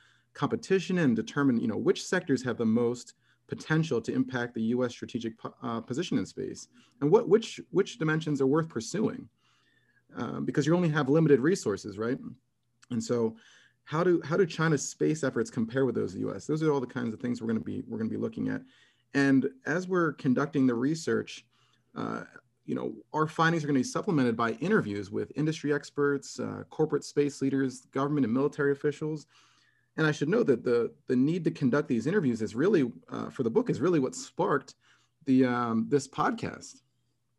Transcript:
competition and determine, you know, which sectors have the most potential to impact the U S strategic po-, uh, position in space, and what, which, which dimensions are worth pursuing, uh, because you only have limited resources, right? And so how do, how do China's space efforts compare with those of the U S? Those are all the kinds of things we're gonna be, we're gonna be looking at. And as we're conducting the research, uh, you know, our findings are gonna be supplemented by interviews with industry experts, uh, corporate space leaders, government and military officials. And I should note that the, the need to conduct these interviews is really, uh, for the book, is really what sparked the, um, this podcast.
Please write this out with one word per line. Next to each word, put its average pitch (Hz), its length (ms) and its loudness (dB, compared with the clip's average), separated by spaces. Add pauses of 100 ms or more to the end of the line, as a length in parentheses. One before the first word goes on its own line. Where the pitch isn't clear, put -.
(340)
competition 170 640 0
and 139 180 4
determine, 123 460 0
you 120 60 -2
know, 104 100 -2
which 156 260 0
sectors 165 400 0
have 120 140 -4
the 117 80 0
most 120 480 0 (320)
potential 156 560 -2
to 120 100 -6
impact 127 440 -2
the 113 60 -4
U 120 220 0
S 120 80 -2
strategic 113 460 -8
po-, - 240 -12
uh, 117 200 -6
position 143 360 -4
in 95 80 -2
space, - 420 -10 (340)
and 147 100 0
what, 196 180 4
which, 226 400 2
which 196 300 -2
dimensions 156 420 0
are 135 60 4
worth 160 200 2
pursuing, - 640 -4 (880)
uh, - 220 -6
because 143 260 -2
you 156 100 4
only 180 140 2
have 147 180 0
limited 143 320 6
resources, 110 600 0
right? 120 180 -2 (720)
And 113 140 -2
so 117 320 0 (480)
how 156 200 -2
do, 175 200 4
how 156 120 -4
do 190 120 4
China's 160 400 0
space 151 360 -2
efforts 123 280 -2
compare 123 340 0
with 120 80 2
those 104 200 2
of 101 80 -6
the 107 60 -2
U 98 80 -6
S? 98 120 -12
Those 156 160 0
are 156 80 4
all 143 80 2
the 127 80 -2
kinds 120 260 -4
of 110 60 -12
things 123 200 -2
we're 113 100 -4
gonna 113 100 2
be, 104 280 -6
we're 113 120 -6
gonna 110 100 -2
be 110 80 -4
looking 113 320 -4
at. 107 120 -4 (520)
And 135 340 6 (200)
as 175 200 -2
we're 175 260 0
conducting 135 520 0
the 123 100 2
research, 120 720 -2 (500)
uh, 57 260 -6 (440)
you - 100 -4
know, - 180 -4 (200)
our 156 120 2
findings 160 380 2
are 147 40 -6
gonna 143 120 4
be 123 40 4
supplemented 123 540 2
by 113 140 2
interviews 110 580 0
with 107 260 -6
industry 156 380 -2
experts, 143 640 -2
uh, 104 300 -6
corporate 151 340 0
space 147 380 0
leaders, 135 500 0
government 143 340 0
and 107 60 0
military 143 400 2
officials. 147 540 -4 (720)
And 156 80 4
I 151 60 4
should 147 180 -2
note 208 160 4
that 117 180 2
the, 120 300 2 (140)
the 131 80 0
need 156 300 2
to 160 60 0
conduct 147 360 0
these 113 180 0
interviews 139 380 0
is 98 100 -4
really, 143 380 2 (200)
uh, 113 200 -8
for - 100 -4
the 113 80 0
book, 214 220 2
is 104 100 -4
really 170 180 4
what 127 140 0
sparked - 640 -4 (500)
the, 131 200 4
um, 117 440 0
this 139 180 0
podcast. - 720 -4 (580)